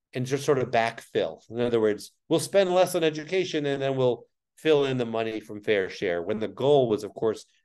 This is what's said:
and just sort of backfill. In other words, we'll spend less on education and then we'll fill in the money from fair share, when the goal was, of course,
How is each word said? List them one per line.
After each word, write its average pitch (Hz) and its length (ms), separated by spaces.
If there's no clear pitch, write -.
and 127 120
just 135 200
sort 143 140
of 127 120
backfill. 113 720
In 117 100
other 117 200
words, 104 320
we'll 160 120
spend 185 320
less 180 220
on 175 80
education 156 640
and 139 160
then 135 140
we'll 123 280
fill 147 280
in 131 120
the 123 80
money 113 360
from 107 200
fair 101 300
share, 87 320
when 107 160
the 107 100
goal 131 400
was, 104 160
of 95 100
course, 110 300